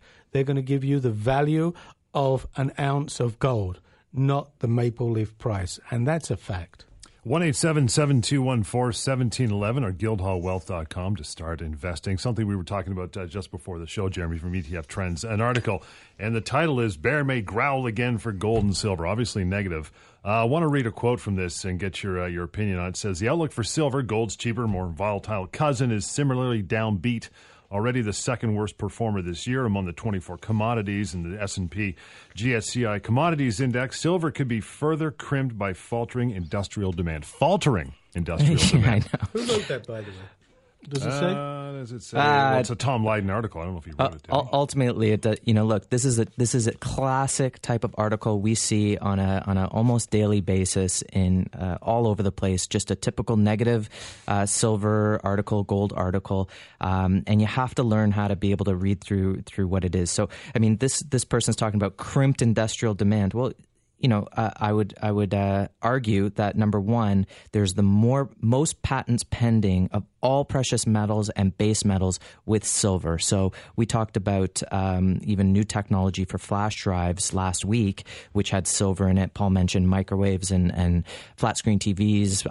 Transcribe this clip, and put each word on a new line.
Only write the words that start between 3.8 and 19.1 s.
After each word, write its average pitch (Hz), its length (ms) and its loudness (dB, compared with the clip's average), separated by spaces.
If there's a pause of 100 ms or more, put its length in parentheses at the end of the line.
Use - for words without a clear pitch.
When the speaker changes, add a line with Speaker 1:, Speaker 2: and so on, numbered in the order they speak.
Speaker 1:
not 139 460 0
the 123 80 -2
maple 120 420 0
leaf 110 280 -2
price. 98 420 -4 (100)
And 117 180 0
that's 160 220 -2
a 104 80 -2
fact. - 480 -10 (380)
Speaker 2:
One 156 200 0
eight 151 120 2
seven 151 320 2
seven 139 360 4
two 139 180 0
one 127 220 2
four 123 280 -2
seventeen 123 600 -2
eleven 107 320 0
or 92 100 -2
guildhallwealth 92 720 -2
dot 82 240 -8
com 92 280 -4
to 76 60 -10
start 82 380 -10
investing. 85 560 -6
Something 113 300 -2
we 101 80 -2
were 90 80 -4
talking 95 300 -6
about, 90 220 -8
uh, 92 120 -8
just 92 240 -10
before 90 260 -12
the 85 80 -10
show, 95 240 -4
Jeremy, 85 300 -4
from 87 160 -6
E 92 80 -2
T 78 120 -10
F 82 120 -8
Trends, 90 360 -4
an 110 160 -2
article, 117 440 0 (340)
and 113 180 -4
the 110 60 -2
title 147 380 0
is 107 180 0
"Bear 139 260 0
May 131 180 0
Growl 127 440 -2
Again 120 320 0
for 110 140 -6
Gold 104 320 0
and 98 120 2
Silver." 90 300 -2
Obviously 104 400 -2